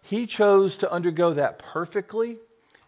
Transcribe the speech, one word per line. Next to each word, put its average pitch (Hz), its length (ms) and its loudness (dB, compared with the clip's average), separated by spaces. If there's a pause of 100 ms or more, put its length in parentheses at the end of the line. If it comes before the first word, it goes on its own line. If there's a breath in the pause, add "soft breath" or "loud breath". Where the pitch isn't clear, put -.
he 220 240 -6
chose 196 500 4
to - 140 -4
undergo 170 420 0
that 143 260 -2
perfectly 208 760 -6 (500 soft breath)